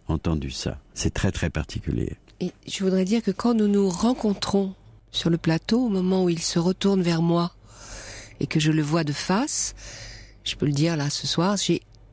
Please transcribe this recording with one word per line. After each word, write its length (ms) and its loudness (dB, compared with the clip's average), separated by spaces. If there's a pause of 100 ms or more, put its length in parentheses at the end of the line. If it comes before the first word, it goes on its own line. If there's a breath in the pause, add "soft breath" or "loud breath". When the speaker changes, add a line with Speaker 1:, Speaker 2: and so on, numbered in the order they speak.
Speaker 1:
entendu 420 0
ça. 300 -6 (160)
C'est 180 -2
très, 180 2
très 200 -2
particulier. 640 -4 (260)
Speaker 2:
Et 120 -4 (140)
je 180 -6
voudrais 220 2
dire 160 0
que 80 -2
quand 240 0
nous 140 4
nous 220 4
rencontrons 840 0 (380)
sur 180 -2
le 80 4
plateau, 480 2
au 40 0
moment 340 2
où 60 4
il 120 0
se 160 -2
retourne 460 2
vers 180 2
moi 300 2 (880 loud breath)
et 80 0
que 120 0
je 120 4
le 100 2
vois 220 0
de 100 -2
face, 640 -2 (680 loud breath)
je 120 -6
peux 100 -2
le 60 2
dire 260 0
là 140 -2
ce 160 -6
soir, 300 2
j'ai 240 0 (320)